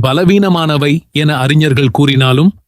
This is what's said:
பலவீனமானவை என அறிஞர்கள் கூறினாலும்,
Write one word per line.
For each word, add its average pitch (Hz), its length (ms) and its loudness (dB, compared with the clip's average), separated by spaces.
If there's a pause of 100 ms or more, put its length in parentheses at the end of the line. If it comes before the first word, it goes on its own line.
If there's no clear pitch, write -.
பலவீனமானவை 160 1000 0 (100)
என 151 260 -2
அறிஞர்கள் 139 540 0
கூறினாலும், 135 760 0